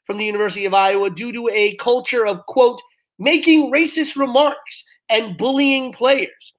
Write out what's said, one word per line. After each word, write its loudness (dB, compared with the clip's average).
from -8
the -6
University -4
of -2
Iowa 2
due -10
to -4
a 2
culture 0
of, -4
quote, 2
"making 2
racist -2
remarks -2
and -2
bullying 0
players." -2